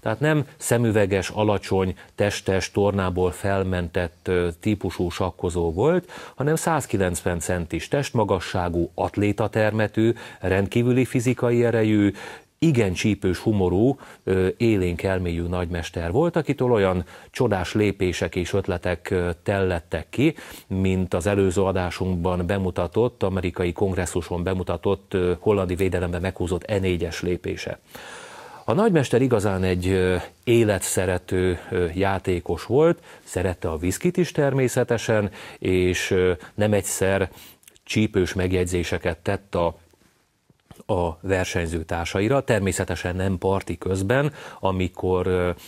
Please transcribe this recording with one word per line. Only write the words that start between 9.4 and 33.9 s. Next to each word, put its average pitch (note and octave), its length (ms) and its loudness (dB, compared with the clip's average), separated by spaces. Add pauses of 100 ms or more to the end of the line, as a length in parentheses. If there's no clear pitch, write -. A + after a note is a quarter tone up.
rendkívüli A#2 640 2
fizikai A#2+ 600 2
erejű, A2 480 4 (480)
igen A#2+ 320 4
csípős G2 460 0
humorú, G#2 600 2 (260)
ö, F#2 320 2
élénk F#2 460 2
elmélyű F2+ 400 -2
nagymester F2 680 -4
volt, D#3+ 260 0
akitől C3 360 0
olyan F#2 320 4 (260)
csodás G2+ 440 0
lépések F#2+ 600 0
és F2+ 160 -2
ötletek, F2+ 580 -2
ö, F2+ 200 0 (120)
tellettek F#2 640 -2
ki, D3+ 260 0 (320)
mint F#2+ 480 0
az F2 120 -2
előző G2 360 4
adásunkban F2+ 840 0
bemutatott, F#2+ 760 -2
amerikai F2+ 500 -2
kongresszuson F2+ 720 -2
bemutatott, F#2 720 -2
ö, F2+ 240 2
hollandi F#2+ 360 2
védelemben F2 460 -2
meghúzott F2+ 420 -2
E G#2 160 -2
négyes F2+ 440 -2
lépése. F2+ 560 -4 (840)
A - 80 0
nagymester D#3 500 4
igazán G2+ 400 2
egy, F#2 260 0
ö, F#2 280 4 (280)
életszerető, F#2 1120 2 (120)
ö, F2+ 240 0
játékos F#2+ 720 -2
volt, D#3+ 380 2 (220)
szerette F2+ 460 -2
a D#2+ 60 -2
viszkit F2+ 400 0